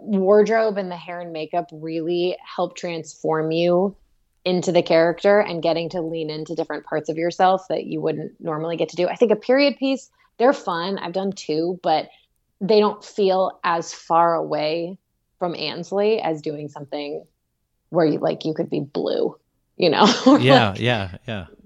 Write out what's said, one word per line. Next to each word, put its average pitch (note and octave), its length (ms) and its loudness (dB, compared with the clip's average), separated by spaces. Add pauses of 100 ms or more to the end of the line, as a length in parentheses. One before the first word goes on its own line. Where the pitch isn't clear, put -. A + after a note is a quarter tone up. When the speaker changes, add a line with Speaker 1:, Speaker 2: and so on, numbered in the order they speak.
Speaker 1:
wardrobe G#3 760 4
and F#3 120 -4
the F3 60 -6
hair F3 240 -12
and F3 120 -12
makeup D#3+ 400 -6
really E3 640 -4 (200)
help F3+ 200 -4
transform D#3+ 760 -4
you F3 460 2 (460)
into F3+ 300 0
the F3 100 4
character, E3+ 560 4
and F3 240 -2
getting E3 280 -2
to F3+ 100 -6
lean D#3+ 300 -6
into D#3 240 -8
different D#3 320 -6
parts D3+ 240 -6
of D#3 80 -4
yourself F#3 500 2
that - 160 -4
you D#3 160 -6
wouldn't D#3 400 -4
normally D#3+ 340 -6
get D#3+ 140 -2
to - 80 -14
do. F3+ 100 0
I - 80 -2
think A3+ 180 2
a G#3 40 2
period C4+ 400 2
piece, C4+ 320 -4 (300)
they're A#3+ 160 4
fun. F3+ 440 -6
I've F3 140 -10
done F#3+ 200 -4
two, E3+ 500 -4
but D#3 260 0 (500)
they G#3 220 4
don't G#3 240 0
feel F#3+ 600 0
as E3+ 280 -2
far E3+ 420 2
away D#3 640 -4 (400)
from F3 160 -4
Ansley F#3+ 680 -2
as D#3+ 180 -4
doing D3 300 -8
something D3 520 -10 (680)
where E3 160 2
you, D3 120 0
like, D#3+ 280 -4
you D#3 80 -2
could D#3 160 -4
be D3+ 100 -2
blue, - 560 -4 (400)
you F3 140 2
know? G3 160 4
<laughs> - 280 2
Speaker 2:
Yeah, B2 400 6
Speaker 1:
Like G#2 40 -12
Speaker 2:
yeah, G#2+ 380 -2 (100)
yeah. G2+ 200 -8 (200)